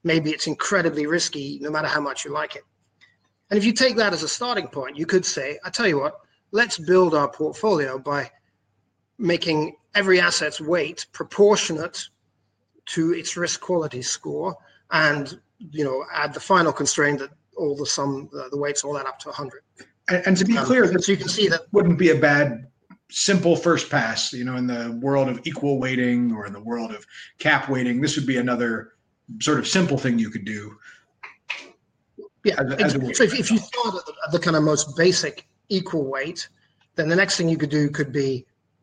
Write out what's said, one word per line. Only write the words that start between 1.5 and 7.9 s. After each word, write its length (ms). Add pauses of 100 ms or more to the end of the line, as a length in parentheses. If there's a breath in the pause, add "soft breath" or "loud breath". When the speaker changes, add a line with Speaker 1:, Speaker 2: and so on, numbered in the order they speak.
Speaker 1:
no 100
matter 160
how 140
much 240
you 80
like 240
it. 80 (840 soft breath)
And 60
if 80
you 80
take 240
that 160
as 120
a 40
starting 380
point, 300
you 100
could 180
say, 400
"I 60
tell 160
you 140
what, 200 (300 soft breath)
let's 260
build 380
our 140
portfolio 720